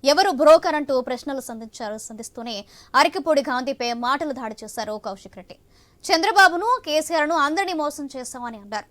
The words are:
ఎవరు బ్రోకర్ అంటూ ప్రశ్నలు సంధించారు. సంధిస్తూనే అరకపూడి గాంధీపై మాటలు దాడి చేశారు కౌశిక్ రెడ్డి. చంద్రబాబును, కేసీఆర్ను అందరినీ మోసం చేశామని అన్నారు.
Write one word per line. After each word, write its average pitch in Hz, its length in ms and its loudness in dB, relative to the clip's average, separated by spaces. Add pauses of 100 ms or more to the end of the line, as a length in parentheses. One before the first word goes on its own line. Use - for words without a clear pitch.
ఎవరు 302 260 4
బ్రోకర్ 320 460 6
అంటూ 285 260 0
ప్రశ్నలు 262 400 -6
సంధించారు. 226 560 -10
సంధిస్తూనే 226 680 -12 (300)
అరకపూడి 302 460 4
గాంధీపై 254 520 -4
మాటలు 269 380 -2
దాడి 233 320 -10
చేశారు 214 420 -10
కౌశిక్ 196 300 -12
రెడ్డి. 190 200 -20 (480)
చంద్రబాబును, 370 840 4
కేసీఆర్ను 311 500 0
అందరినీ 330 380 0
మోసం 294 420 -6
చేశామని 240 420 -12
అన్నారు. 208 340 -10